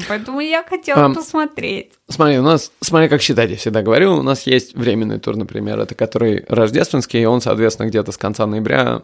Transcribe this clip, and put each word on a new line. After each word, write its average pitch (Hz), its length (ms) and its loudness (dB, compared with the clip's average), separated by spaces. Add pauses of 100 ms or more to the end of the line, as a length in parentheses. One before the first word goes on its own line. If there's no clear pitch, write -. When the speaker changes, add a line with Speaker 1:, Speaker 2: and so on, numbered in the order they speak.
Speaker 1:
поэтому 233 320 -6
я 320 240 -2
хотела 294 400 2
Speaker 2:
Ам, 277 100 2
Speaker 1:
посмотреть. - 800 -6 (160)
Speaker 2:
смотри, 147 300 2
у 127 40 2
нас, 151 380 2
смотри, 160 280 4
как 143 140 2
считать, 117 280 2
я 104 60 -6
всегда 107 260 -2
говорю, 156 340 4
у 143 60 0
нас 131 260 -2
есть 127 260 2
временный 110 460 -2
тур, 110 160 -4
например, 107 420 -6
это 107 160 -6
который 113 540 0
рождественский, 117 760 0
и 113 40 2
он, 120 140 2
соответственно, 110 480 0
где-то 104 220 -2
с - 60 -12
конца 107 300 -4
ноября 113 580 0